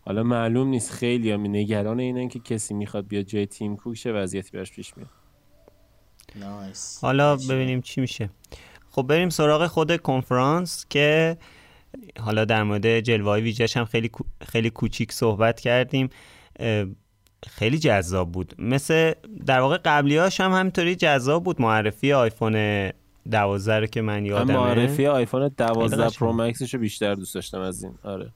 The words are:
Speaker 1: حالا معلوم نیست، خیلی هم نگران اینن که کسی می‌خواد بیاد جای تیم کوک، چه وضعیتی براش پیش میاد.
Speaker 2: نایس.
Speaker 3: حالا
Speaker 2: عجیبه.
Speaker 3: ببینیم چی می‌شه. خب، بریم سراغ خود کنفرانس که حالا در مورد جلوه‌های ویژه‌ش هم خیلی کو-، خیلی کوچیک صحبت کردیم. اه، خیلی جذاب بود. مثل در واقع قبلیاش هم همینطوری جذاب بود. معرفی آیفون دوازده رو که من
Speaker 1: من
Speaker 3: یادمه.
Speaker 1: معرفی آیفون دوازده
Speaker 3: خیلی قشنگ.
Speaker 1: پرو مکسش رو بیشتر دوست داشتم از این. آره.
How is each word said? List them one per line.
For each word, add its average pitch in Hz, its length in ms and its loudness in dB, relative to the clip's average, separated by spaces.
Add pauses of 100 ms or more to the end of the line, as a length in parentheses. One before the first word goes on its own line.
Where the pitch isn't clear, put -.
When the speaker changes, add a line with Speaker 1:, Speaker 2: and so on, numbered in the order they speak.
Speaker 1:
حالا 101 220 -2
معلوم 120 460 2
نیست، 127 220 -2
خیلی 120 400 -2
هم 104 160 -2
نگران 104 540 -2
اینن 127 280 -4
که 123 100 -12
کسی 113 360 -8
می‌خواد 104 320 -6
بیاد 101 180 -4
جای 101 220 -2
تیم 104 300 -8
کوک، 117 220 -10
چه 120 140 -6
وضعیتی 95 400 -4
براش 95 200 -12
پیش - 240 -18
میاد. - 120 -18 (1300)
Speaker 2:
نایس. 101 640 -14
Speaker 3:
حالا 139 340 4
Speaker 2:
عجیبه. 131 200 -4
Speaker 3:
ببینیم 127 260 -2
چی - 200 -6
می‌شه. 117 300 -4 (600)
خب، 135 120 -2
بریم 160 280 2
سراغ 151 360 4
خود 160 300 0
کنفرانس 139 920 0
که 156 460 2 (840)
حالا 110 240 0
در 107 180 2
مورد 104 380 2
جلوه‌های 104 420 2
ویژه‌ش 113 340 0
هم 120 80 0
خیلی 113 240 -2
کو-، - 160 -10 (240)
خیلی 113 220 0
کوچیک - 420 -4
صحبت 113 480 2
کردیم. 127 480 0 (500)
اه، 107 260 0 (600)
خیلی 120 320 -2
جذاب 95 540 2
بود. 90 260 -8
مثل 160 540 0 (340)
در 131 140 4
واقع 143 240 2
قبلیاش 151 560 4
هم 190 120 2
همینطوری 185 440 2
جذاب 147 480 2
بود. 175 160 -2
معرفی 110 520 2
آیفون 110 800 2 (400)
دوازده 104 480 2
رو 107 80 0
که 113 140 -4
من 107 180 -2
Speaker 1:
من 104 80 -2
Speaker 3:
یادمه. 123 300 2
Speaker 1:
معرفی 127 500 2
آیفون 135 420 2
دوازده 113 480 0
Speaker 3:
خیلی 113 120 2
قشنگ. 110 100 -6
Speaker 1:
پرو 117 140 2
مکسش 117 420 -2
رو 127 60 -4
بیشتر 104 340 -2
دوست 95 200 -10
داشتم 95 260 -8
از 95 240 -6
این. - 180 -14
آره. 101 340 -10